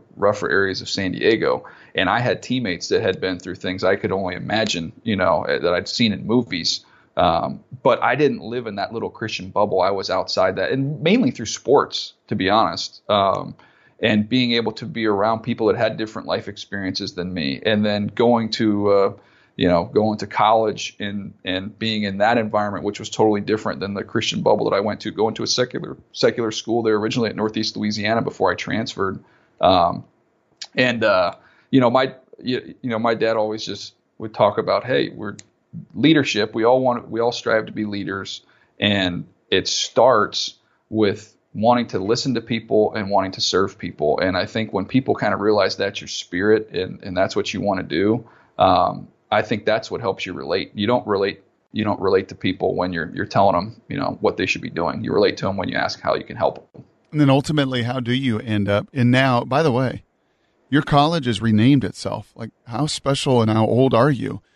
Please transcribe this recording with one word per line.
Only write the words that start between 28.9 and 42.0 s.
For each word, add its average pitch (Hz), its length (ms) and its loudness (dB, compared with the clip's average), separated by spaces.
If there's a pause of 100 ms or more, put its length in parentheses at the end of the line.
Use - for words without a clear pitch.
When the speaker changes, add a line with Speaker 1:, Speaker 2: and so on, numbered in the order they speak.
Speaker 1:
Um, 87 440 2 (720)
and, 120 280 0
uh, 92 300 2 (380)
you 135 100 6
know, 120 80 4
my, 131 240 2 (240)
you, - 460 -6
you 123 80 -4
know, 110 80 -2
my 117 160 0
dad 113 200 0
always 107 300 -2
just - 300 -12 (240)
would 110 160 -10
talk 101 240 4
about, 98 240 0
"Hey, 127 260 0
we're 104 280 -10 (580)
leadership. 127 580 2
We 113 100 0
all 127 180 6
want, 120 280 0
we 113 100 -4
all 117 120 2
strive 113 340 0
to - 60 -14
be 107 140 -4
leaders." 98 560 -8 (380)
And 95 480 0 (220)
it 95 180 2
starts - 840 2 (360)
with 104 460 0 (180)
wanting 117 340 2
to 104 120 -6
listen 117 360 0